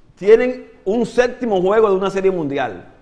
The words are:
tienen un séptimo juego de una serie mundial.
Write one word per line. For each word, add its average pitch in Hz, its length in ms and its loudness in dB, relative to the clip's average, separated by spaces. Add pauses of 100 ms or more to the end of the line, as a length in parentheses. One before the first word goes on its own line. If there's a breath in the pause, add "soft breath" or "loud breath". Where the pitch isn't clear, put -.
(160)
tienen 247 560 2 (140)
un 226 200 0
séptimo 240 560 -2
juego 208 280 2
de 190 80 2
una 190 120 -2
serie 190 220 0
mundial. 135 540 -6 (160)